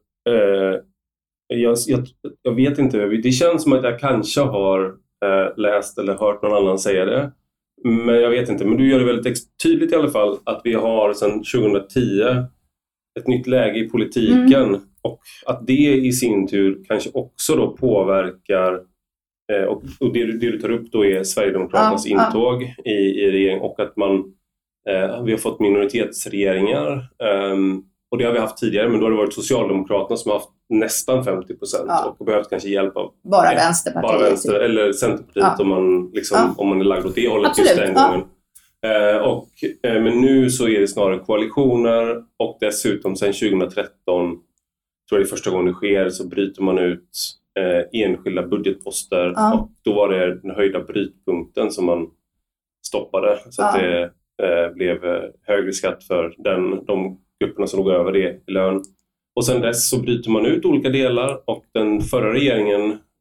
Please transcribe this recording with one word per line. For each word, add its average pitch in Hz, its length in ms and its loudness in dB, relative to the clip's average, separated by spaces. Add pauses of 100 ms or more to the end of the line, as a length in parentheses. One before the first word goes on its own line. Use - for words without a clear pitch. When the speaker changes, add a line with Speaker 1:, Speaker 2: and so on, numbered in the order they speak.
(300)
Speaker 1:
Eh, 98 500 2 (680)
jag, 120 300 2 (100)
jag, 127 180 0 (360)
jag 120 140 -2
vet 135 240 2
inte, 127 260 2
det 113 260 0
känns 160 320 2
som 147 100 4
att 127 100 2
jag 120 160 -2
kanske 120 420 -2
har, 95 440 0 (400)
eh, 98 320 0
läst 104 400 0
eller 98 200 -2
hört 104 260 0
någon 104 100 2 (100)
annan 95 160 2
säga 95 260 0
det. 135 260 -2 (520)
Men 117 320 2
jag 120 140 4
vet 120 200 0
inte, 98 160 -2
men 113 120 2
du 135 120 4
gör 135 100 6
det 123 60 4
väldigt 117 200 0
ex-, - 380 -6
tydligt 165 280 2
i 170 40 2
alla 147 140 2
fall 104 340 0
att 110 200 -6
vi 117 100 0
har 107 400 2
sedan 104 300 -2
tjugohundratio 104 800 0 (960)
ett - 80 -8
nytt 123 200 -2
läge 113 320 2
i 113 100 -4
politiken 135 760 4
Speaker 2:
Mm. 98 180 0 (200)
Speaker 1:
och 117 180 -8 (260)
att 120 220 -6
det 127 60 2 (200)
i 131 180 2
sin 110 360 0
tur 98 400 0
kanske 104 260 -2
också - 420 -4
då 107 220 0
påverkar, 95 960 0 (800)
eh, 98 100 0
och, 101 200 -4 (160)
och 123 140 0
det 120 120 0
du, 110 120 -4
det 113 140 -2
du 104 80 -6
tar 107 120 -4
upp 113 200 -6
då 107 140 2
är 95 180 2
Sverigedemokraternas 104 840 0
Speaker 2:
Ja, 196 100 0
ja. 226 100 4
Speaker 1:
intåg 123 360 0 (220)
i, 113 80 -4
i 98 380 2
regering 98 300 2
och 98 180 -8
att 104 180 -4
man, 98 140 0 (800)
eh, 101 340 -2
vi 110 80 0
har 110 80 0
fått - 200 -4
minoritetsregeringar, 101 1500 0 (160)
ehm, 98 600 0 (280)
och 123 60 -4
det 123 80 0
har 117 80 0
vi 120 60 0
haft 110 180 -6
tidigare, 107 320 0
men 110 100 2
då 107 60 2
har 113 60 2
det 107 60 2
varit 101 160 0
Socialdemokraterna 101 840 -2
som 107 140 -4
har 104 80 0
haft - 100 -16 (200)
nästan 113 540 0
femtio 92 300 -6
procent - 340 -8
Speaker 2:
Ja. - 320 -2
Speaker 1:
och 104 60 -8
behövt 107 240 0
kanske 95 200 -6
hjälp 98 280 -2
av 98 140 -6 (120)
Speaker 2:
Bara 190 280 4
Speaker 1:
ett, - 80 2
Speaker 2:
Vänsterpartiet. 160 600 0
Speaker 1:
bara 104 100 4
Vänster, 98 300 0
eller 107 340 2
Centerpartiet 104 520 -2 (120)
Speaker 2:
Ja. 101 60 0
Speaker 1:
om 95 60 2
man 92 440 2
liksom, 101 260 -2
Speaker 2:
Ja. 90 140 2 (100)
Speaker 1:
om 98 60 2
man 95 120 2
är 95 40 0
lagd 92 200 0
åt 95 100 -4
det 117 140 0
hållet 110 280 0
just 370 140 4
Speaker 2:
Absolut, 208 240 2
Speaker 1:
den - 80 4
Speaker 2:
ja. - 80 4
Speaker 1:
gången. 190 140 -4 (600)
Eh, 107 360 2
och, - 280 -2 (400)
eh, 110 140 2
men 117 180 2
nu 131 280 4
så 123 180 -2
är 110 120 2
det 101 80 4
snarare 95 320 0
koalitioner 117 1040 0 (160)
och - 200 -4
dessutom 104 560 -2
sedan 101 180 -2
tjugohundratretton, 92 960 -2
tror 87 100 -10 (720)
jag 104 100 2
det 98 40 4
är - 20 0
första 98 260 -6
gången 92 140 0
det 90 80 0
sker, 98 360 0
så 90 180 -8
bryter 95 340 -4
man 92 180 0
ut, 90 300 -2 (500)
eh, 90 420 -2
enskilda 92 460 -2
budgetposter 90 880 -4
Speaker 2:
Ja. 214 180 2
Speaker 1:
och 220 160 -2 (120)
då 110 120 0
var 101 160 2
det 90 320 0
den 98 100 -12
höjda 95 280 0
brytpunkten 95 920 -4
som 92 140 -4
man 85 220 -2 (800)
stoppade 101 520 -2 (100)
så - 140 -4
att 101 120 2
Speaker 2:
Ja. 95 120 0
Speaker 1:
det, 87 160 0 (440)
eh, 85 260 0
blev, 87 320 -4
eh, 87 180 -4 (240)
högre 98 260 0
skatt - 300 -6
för 85 340 -2
den, 95 480 -2
de 95 320 -4 (220)
grupperna 98 280 -4
som 98 120 -4
låg 98 140 2
över 87 180 2
det 95 360 -2
i 95 40 -8
lön. 95 300 0 (540)
Och 120 100 0
sen 123 160 0
dess 117 280 -2
så 131 100 0
bryter 120 300 -2
man - 160 2
ut 156 200 2
olika 135 240 2
delar 131 600 -2
och 110 140 -6 (100)
den 107 280 0
förra 110 320 -2
regeringen, 107 580 2 (300)